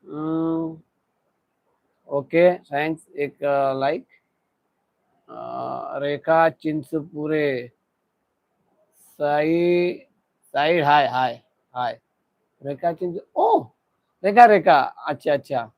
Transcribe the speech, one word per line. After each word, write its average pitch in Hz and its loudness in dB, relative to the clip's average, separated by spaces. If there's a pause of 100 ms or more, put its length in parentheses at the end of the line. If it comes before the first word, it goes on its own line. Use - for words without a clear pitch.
हम्म, 160 -6 (1300)
ओके, 143 0 (200)
थँक्स. 151 -6 (100)
एक, 143 -8
अं, 139 0
लाईक. 147 -4 (1200)
अं, 127 -10
रेखा 143 0 (140)
चिंचपुरे, 151 -6 (1700)
साई, 170 0 (600)
साई, 156 2
हाय, 147 4
हाय, 123 -4 (340)
हाय. 123 -6 (640)
रेखा 143 -4
चिंच-, 175 -8 (100)
ओ, 381 2 (600)
रेखा, 208 8
रेखा, 175 4
अच्छा, 151 -6
अच्छा. 135 -4 (120)